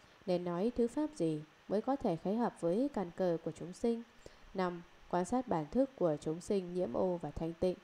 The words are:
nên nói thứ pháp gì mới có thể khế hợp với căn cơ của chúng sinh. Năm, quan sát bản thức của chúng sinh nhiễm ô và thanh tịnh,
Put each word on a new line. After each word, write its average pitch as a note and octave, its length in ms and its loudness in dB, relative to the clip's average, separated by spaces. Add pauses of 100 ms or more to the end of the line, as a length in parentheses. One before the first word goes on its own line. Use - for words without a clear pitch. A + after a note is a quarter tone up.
(260)
nên F3+ 180 0
nói F3 340 0
thứ A#3+ 100 4
pháp D4+ 280 -2
gì D#3 280 0 (240)
mới G3+ 140 2
có C4 140 0
thể G3 200 2
khế F3+ 180 -2
hợp A#3 260 0
với G3+ 340 2
căn F3+ 220 -2
cơ F3 300 2
của D#3+ 60 -4
chúng D#3+ 220 -10
sinh. A#3 300 0 (500)
Năm, F3+ 280 -2 (280)
quan F3+ 160 2
sát B3+ 220 0
bản D#3+ 240 0
thức C4+ 240 4
của D#3 260 2
chúng D#3+ 200 -2
sinh F3+ 320 0
nhiễm F3+ 200 -2
ô F#3 280 2
và D3 100 -6
thanh E3 220 -4
tịnh, F3+ 300 0